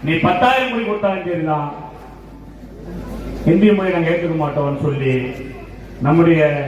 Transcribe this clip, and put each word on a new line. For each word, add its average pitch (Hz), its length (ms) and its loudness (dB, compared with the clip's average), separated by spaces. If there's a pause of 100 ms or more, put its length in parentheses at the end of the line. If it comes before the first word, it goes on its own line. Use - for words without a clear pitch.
நீ 160 80 2 (100)
பத்தாயிரம் 247 480 2
கோடி 226 140 -4
கொடுத்தாலும் 196 420 -2
சரிதான், 156 400 -2 (1800)
இந்தி 202 200 6
மொழியை 190 220 2
நாங்க 165 180 2
ஏத்துக்க 170 300 -2
மாட்டோம்னு" 143 440 -2
சொல்லி 135 280 0 (920)
நம்முடைய 165 360 6 (260)